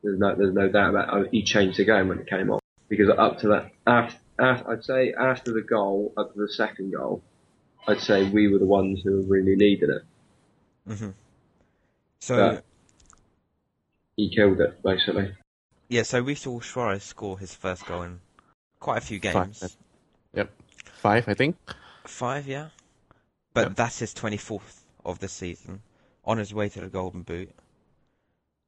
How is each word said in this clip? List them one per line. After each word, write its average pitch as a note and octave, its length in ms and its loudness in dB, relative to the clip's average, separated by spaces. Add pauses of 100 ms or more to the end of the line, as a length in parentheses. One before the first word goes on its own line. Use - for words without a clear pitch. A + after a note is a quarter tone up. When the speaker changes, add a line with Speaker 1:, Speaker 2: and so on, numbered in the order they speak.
Speaker 1:
There's G2+ 160 -2
no, G2 160 2
there's G2 180 2
no G2 160 2
doubt G2 220 4
about G2+ 340 0
it. - 60 -8
He G#2+ 120 2
changed F#2+ 340 2
the G2+ 60 4
game G2 240 4
when F#2 120 -2
he F#2+ 40 -12
came F#2+ 280 -2
on, G#2+ 80 0 (280)
because G2+ 220 4
up - 300 4
to A2 100 0
that, - 220 2 (140)
af-, A#2+ 300 4 (240)
af-, B2 280 2
I'd A#2 160 -6
say C3 300 0
after B2+ 380 -2
the A2 120 -2
goal, G2+ 520 0
up G#2 180 -6
to G#2 60 -14
the G#2 140 -2
second G2 400 -4
goal, - 280 -6 (680)
I'd G#2 120 2
say G2 300 2
we G#2 180 4
were G2 120 4
the F#2+ 60 2
ones F#2+ 380 2
who G2 200 0
really F#2+ 320 2
needed G2 340 4
it. C2+ 120 -2 (880)
Speaker 2:
Mm-hmm. G#2 220 -8 (1080)
So - 180 -4
Speaker 1:
But G2 280 2 (1500)
he G#2 180 -2
killed F#2+ 280 4
it, - 220 0
basically. F#2+ 500 -2 (560)
Speaker 2:
Yeah, A#2+ 140 2
so B2 200 -2
we C#3+ 120 -4
saw B2 260 -10
Suarez G#2 420 -4
score G2 360 -10
his F#2+ 140 -14
first - 320 -8
goal F2 180 -8
in F2+ 180 -16 (580)
quite A#2 200 -4
a - 60 -18
few G#2 140 -10
Speaker 3:
Five. F#2 140 -4
Speaker 2:
games. F#2 440 -4 (560)
Speaker 3:
Yep. - 160 -4 (440)
Five, A2 340 2
I G#2+ 60 0
think. C#3+ 240 0 (480)
Speaker 2:
Five, C3+ 420 -8
yeah. C#3+ 220 -12 (840)
But A#2 160 2
Speaker 3:
Yep. G2 60 -10
Speaker 2:
that's A#2 240 -2
his A2+ 140 -8
twenty-fourth - 720 -10 (200)
of F2+ 140 -8
the G2 80 -10
season, F#2 540 -14 (420)
on A2+ 140 -2
his G#2 160 -6
way G#2 160 -4
to G2+ 120 -16
the F#2 60 -12
Golden F#2 360 -8
Boot. E2+ 280 -12 (1160)